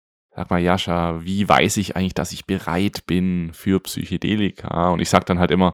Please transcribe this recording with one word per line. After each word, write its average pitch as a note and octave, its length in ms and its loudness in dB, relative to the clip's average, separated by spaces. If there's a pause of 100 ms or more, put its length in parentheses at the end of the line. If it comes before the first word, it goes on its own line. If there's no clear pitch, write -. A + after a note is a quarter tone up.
(340)
"Sag - 160 -10
mal, F2 120 2
Jascha, E2+ 600 0
wie F#2+ 240 -2
weiß E2 280 4
ich G2+ 200 -2
eigentlich, F#2 180 -2
dass - 180 -4
ich - 140 -14
bereit F#2+ 600 -2
bin F2+ 460 0
für F#2+ 280 0
Psychedelika?" - 1080 -2
Und F2 100 0
ich - 100 -2
sag - 160 0
dann F2+ 120 0
halt F2+ 120 2
immer, F2+ 240 4